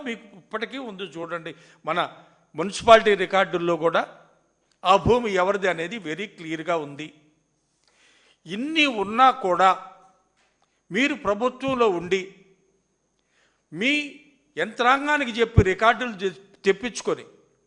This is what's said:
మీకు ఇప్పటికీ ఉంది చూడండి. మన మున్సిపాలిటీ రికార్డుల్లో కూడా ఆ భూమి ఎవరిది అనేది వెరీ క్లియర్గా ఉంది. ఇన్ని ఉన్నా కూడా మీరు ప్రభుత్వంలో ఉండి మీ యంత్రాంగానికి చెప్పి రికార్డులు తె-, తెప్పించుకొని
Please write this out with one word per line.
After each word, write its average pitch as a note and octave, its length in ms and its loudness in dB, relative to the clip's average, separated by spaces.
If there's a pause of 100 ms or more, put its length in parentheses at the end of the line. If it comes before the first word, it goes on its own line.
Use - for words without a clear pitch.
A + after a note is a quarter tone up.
మీకు A3+ 180 -8 (160)
ఇప్పటికీ G#3+ 380 -10 (120)
ఉంది F#3+ 160 -12 (100)
చూడండి. E3 360 -10 (340)
మన D#3+ 120 -2 (600)
మున్సిపాలిటీ G#3 560 6 (100)
రికార్డుల్లో E3+ 600 0
కూడా E3 180 2 (840)
ఆ F3+ 100 4 (120)
భూమి A#3+ 240 2 (120)
ఎవరిది G3 320 0
అనేది E3+ 240 -6 (100)
వెరీ D#3+ 180 -6 (120)
క్లియర్గా D#3+ 480 -4
ఉంది. C#3+ 220 -14 (1400)
ఇన్ని C#4+ 400 -2 (180)
ఉన్నా A3+ 240 4 (160)
కూడా F#3 260 4 (1200)
మీరు C4 260 -2 (100)
ప్రభుత్వంలో B3 600 0 (100)
ఉండి F3+ 220 -2 (1500)
మీ A3 220 0 (640)
యంత్రాంగానికి B3+ 840 0
చెప్పి A3 320 4
రికార్డులు A3 520 0
తె-, F#3 200 -6 (220)
తెప్పించుకొని F#3+ 640 -2 (400)